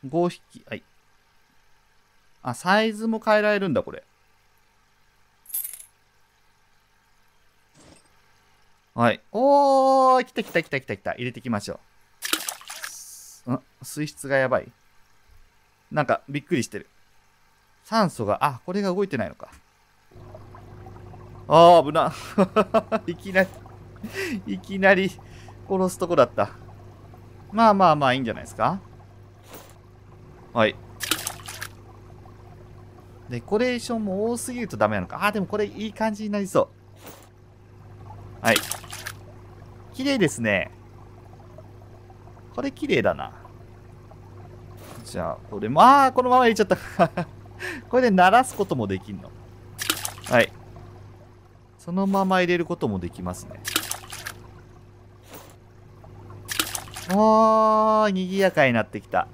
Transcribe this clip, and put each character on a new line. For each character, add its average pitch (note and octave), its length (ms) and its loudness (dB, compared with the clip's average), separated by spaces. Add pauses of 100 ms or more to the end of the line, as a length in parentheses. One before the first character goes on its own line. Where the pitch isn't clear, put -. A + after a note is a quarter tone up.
五 E3 220 0
匹。 - 400 -14
は - 60 -10
い。 - 80 -12 (1600)
あ、 B2+ 100 -6
サ F#3+ 300 2
イ A3+ 100 0
ズ G#3+ 140 -6
も A3 180 -4
変 G#3+ 140 4
え - 20 4
ら G#3 120 2
れ G3+ 80 0
る F#3+ 100 -2
ん - 20 0
だ、 G#2+ 100 0
こ - 100 -10
れ。 - 120 -16 (4000)
は A#2 180 2
い。 - 80 -6 (100)
お C4+ 880 4
ー、 B3+ 60 0
来 - 80 -20
た A#3 100 -6
来 - 80 -10
た E3+ 120 0
来 - 60 -10
た C3+ 120 -4
来 - 40 -20
た G#2+ 120 -6
来 - 40 -16
た。 F2 140 -6
入 B2 120 -8
れ B2 60 -6
て A#2 80 -16
き - 80 -10
ま G#2+ 120 -2
し - 100 -12
ょ - 80 -10 (1700)
う。 B2 60 -4
ん？ B2+ 80 -4 (220)
水 D3 260 -10
質 - 200 -16
が C#3 80 0
や C3 120 2
ば B2 120 0
い？ - 100 -16 (1200)
な D3 100 -2
ん C3+ 40 -2
か、 - 220 0
び C#3+ 120 -6
っ - 40 -20
く E3+ 120 -2
り A#2 80 0
し - 40 -14
て G2+ 100 -10
る。 - 120 -16 (960)
酸 G#3+ 260 0
素 A2 160 -6
が、 G#2 180 0
あ、 C#3 220 -2
こ F3+ 80 -8
れ G3+ 80 -4
が G3 100 -2
動 F#3+ 120 -2
い G3 40 -8
て D3 80 -6
な A2 80 -2
い E2+ 60 -8
の - 60 -16
か。 - 120 -18 (2000)
あ E3+ 340 10
ー、 C3+ 60 0
危 D3+ 60 -6
な。 D#3 200 2 (480)
<laughs> G#3+ 460 -2
い F3 100 -6
き G3 160 -12
な F#3 120 4
り、 F#3 40 -8 (1000)
い G3 120 -6
き G3 200 -10
な F#3+ 160 6
り、 F#3+ 160 2 (560)
殺 F#3 220 0
す F3+ 100 -8
と F3+ 80 -2
こ E3+ 80 0
だ C#3 100 8
っ A#2+ 60 -6
た。 G#2 200 -2 (1000)
ま A3 200 6
あ G#3 40 6
ま F#3 180 6
あ D3+ 40 4
ま C#3+ 120 2
あ、 B2+ 60 4
い C3 40 -2
い - 20 -2
ん C3 40 -4
じ A2+ 60 -2
ゃ - 40 -2
な B1 60 -12
い - 20 -14
で C#2+ 60 -16
す - 80 -18
か？ B2 240 0 (1700)
は A2+ 140 2
い。 - 100 0 (2500)
デ A#2+ 100 -8
コ - 160 -4
レ B3 200 0
ー - 20 -6
シ A#3+ 140 -8
ョ A#3 40 -4
ン A3 80 -6
も G3+ 240 -4
多 A#3+ 80 -4
す A#3+ 160 -10
ぎ A#3+ 80 -8
る A3+ 80 -6
と - 80 -10
ダ G#2 120 2
メ G#2+ 80 -2
な F#2 60 -2
の F2+ 40 -6
か。 D#3+ 180 -8
あ、 G#3 80 0
で G#3 80 -2
も F#3 60 -2
こ G#3 100 -8
れ G#3 100 -2
い G3+ 200 -10
い G#3+ 60 -8
感 A3 200 -2
じ G#3 120 -10
に G#3 60 -6
な G#3 100 -4
り G3 60 -4
そ - 220 2 (1700)
う。 - 20 -16
は A2 80 4
い。 G#2 40 4 (1400)
綺 C4 100 -6
麗 C4+ 140 2
で F3+ 100 4
す A#2+ 140 -4
ね。 G#2 280 0 (1800)
こ - 60 -8
れ C#4 100 -4
綺 C#4 180 -10
麗 E3 120 2
だ F#2+ 140 2
な。 C2 180 -12 (1700)
じ - 140 -12
ゃ E2 120 -4
あ、 - 60 -8 (140)
こ G#2 80 -10
れ G#2 100 -4
も、 D3 140 6
あ C4+ 260 8
ー、 B3+ 40 0
こ B3+ 100 0
の B3 80 0
ま B3+ 80 6
ま B3+ 60 6
入 A3+ 60 6
れ A3 40 2
ち G3 60 -2
ゃ G#3 40 6
っ - 20 -8
た。 F3+ 100 2
<laughs> - 1120 -4
こ - 80 0
れ B3+ 60 4
で A#3+ 80 4
鳴 F#3 200 8
ら A#3+ 140 6
す - 100 -12
こ G3+ 100 -2
と E3 120 -4
も A2+ 100 -2
で G2 140 -2
き G#2+ 120 -14
ん F#2+ 80 -12
の。 - 100 -16 (1000)
は B2+ 100 4
い。 - 120 2 (1300)
そ - 120 -14
の F#3+ 160 0
ま G3 180 2
ま F#3 160 2
入 F3+ 60 2
れ F3 120 2
る E3+ 60 0
こ E3+ 120 -6
と D#3+ 100 -4
も G2+ 120 -2
で F2 120 -6
き - 120 -14
ま F2+ 120 -6
す - 100 -14
ね。 - 160 -18 (3500)
お A3 920 4
ー、 G#3+ 60 0
賑 F#3 280 -4
や F#3+ 140 2
か C#3+ 140 4
に B2+ 60 4
な A2+ 100 2
っ G#2 40 -2
て G#2+ 140 -10
き - 80 -20
た。 F2+ 260 -2